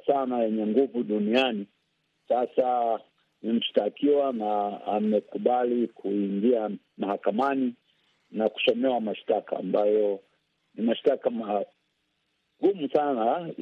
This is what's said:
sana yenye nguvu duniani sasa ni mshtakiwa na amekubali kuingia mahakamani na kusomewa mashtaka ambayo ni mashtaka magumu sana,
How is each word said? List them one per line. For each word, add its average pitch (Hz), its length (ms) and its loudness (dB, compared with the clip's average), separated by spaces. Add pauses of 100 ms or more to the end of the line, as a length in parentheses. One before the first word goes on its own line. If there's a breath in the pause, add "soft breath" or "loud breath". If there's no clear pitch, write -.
sana 131 320 0
yenye 110 280 0
nguvu 120 360 2
duniani 107 640 0 (600)
sasa 120 720 0 (420)
ni 110 100 -4
mshtakiwa 135 800 0
na 104 540 -2
amekubali 120 1000 0
kuingia 101 840 0 (280)
mahakamani - 760 -2 (560)
na 107 180 0
kusomewa 123 520 0
mashtaka 104 580 -4
ambayo 104 640 2 (540)
ni 107 120 -4
mashtaka 127 440 0
magumu - 1600 -4
sana, 147 580 0 (120)